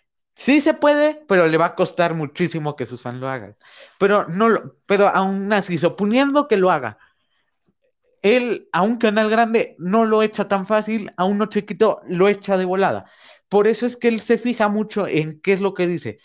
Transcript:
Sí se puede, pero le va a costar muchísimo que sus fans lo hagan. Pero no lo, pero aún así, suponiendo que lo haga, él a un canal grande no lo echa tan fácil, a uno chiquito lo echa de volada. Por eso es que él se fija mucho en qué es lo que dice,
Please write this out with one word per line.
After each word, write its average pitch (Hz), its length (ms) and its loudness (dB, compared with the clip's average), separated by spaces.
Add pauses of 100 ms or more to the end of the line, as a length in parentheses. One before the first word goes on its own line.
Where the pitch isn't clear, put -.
(360)
Sí 302 260 2
se 311 120 2
puede, 302 540 0
pero 180 200 4
le 160 100 2
va 165 100 2
a 175 80 -8
costar 170 400 -2
muchísimo 156 600 -6
que 127 120 -8
sus 120 140 -14
fans 123 200 -10
lo 135 80 -8
hagan. 110 260 -12 (440)
Pero 196 280 2
no 196 220 0
lo, - 260 -2 (100)
pero 202 220 2
aún 196 460 0
así, 185 240 -2
suponiendo 247 720 0
que 214 100 0
lo 185 140 2
haga, 127 260 -4 (1200)
él 240 500 0
a 165 100 0
un 226 160 0
canal 220 320 2
grande 220 480 0
no 196 280 0
lo 214 180 2
echa 214 240 -2
tan 196 180 -2
fácil, 214 520 -2
a 180 80 0
uno 202 220 0
chiquito 208 600 0
lo 180 200 2
echa 196 300 0
de 185 80 -2
volada. 180 400 0 (440)
Por 208 180 4
eso 226 180 0
es 247 120 -4
que 240 100 -2
él 226 140 0
se 233 180 0
fija 240 300 -2
mucho 208 380 -4
en 156 340 -4
qué 196 120 2
es 190 80 -2
lo 196 140 -2
que 180 120 -2
dice, 156 380 -6